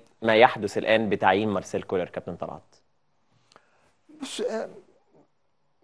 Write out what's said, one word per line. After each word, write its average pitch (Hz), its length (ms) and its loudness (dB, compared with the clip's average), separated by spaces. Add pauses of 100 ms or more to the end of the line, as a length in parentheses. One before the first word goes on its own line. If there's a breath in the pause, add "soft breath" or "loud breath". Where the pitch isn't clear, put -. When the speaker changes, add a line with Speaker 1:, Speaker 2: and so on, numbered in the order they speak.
(220)
Speaker 1:
ما 110 140 2
يحدث 110 420 4
الآن 110 300 2
بتعيين 98 400 2
مارسيل 95 340 -4
كولر 92 220 -4
كابتن 87 320 -10
طلعت؟ - 380 -14 (1500)
Speaker 2:
بص، - 180 -10
آه، 220 280 -6 (1160)